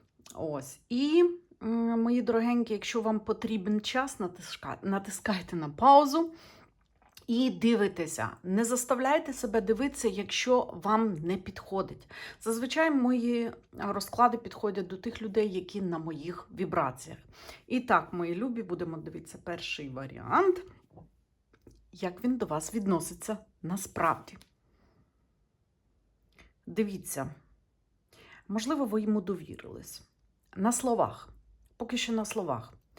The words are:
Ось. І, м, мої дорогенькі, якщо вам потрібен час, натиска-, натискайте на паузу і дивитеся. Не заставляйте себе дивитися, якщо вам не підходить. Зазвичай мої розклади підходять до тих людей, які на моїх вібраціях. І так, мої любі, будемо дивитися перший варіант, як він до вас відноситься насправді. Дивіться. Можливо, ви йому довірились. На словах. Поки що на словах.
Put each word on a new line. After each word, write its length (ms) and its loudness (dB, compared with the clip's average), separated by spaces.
Ось. 440 -8
І, 360 6
м, 400 0
мої 200 2
дорогенькі, 500 2
якщо 280 -2
вам 200 0
потрібен 600 0
час, 400 -2
натиска-, 600 -8
натискайте 760 -4
на 120 -2
паузу 640 8
і 240 2
дивитеся. 800 2
Не 220 2
заставляйте 680 2
себе 280 0
дивитися, 480 0
якщо 720 0
вам 360 2
не 180 -2
підходить. 720 -8
Зазвичай 500 0
мої 600 2
розклади 600 2
підходять 480 -6
до 100 -10
тих 260 -10
людей, 300 0
які 300 -6
на 160 -2
моїх 500 -10
вібраціях. 600 -2
І 140 0
так, 320 4
мої 220 -2
любі, 280 -4
будемо 340 -6
дивитися 480 -12
перший 460 -8
варіант, 720 2
як 320 -6
він 120 2
до 100 -2
вас 280 -4
відноситься 640 -2
насправді. 760 -2
Дивіться. 640 -6
Можливо, 360 0
ви 180 0
йому 180 2
довірились. 800 -8
На 160 2
словах. 560 0
Поки 200 -6
що 160 -2
на 120 0
словах. 500 -4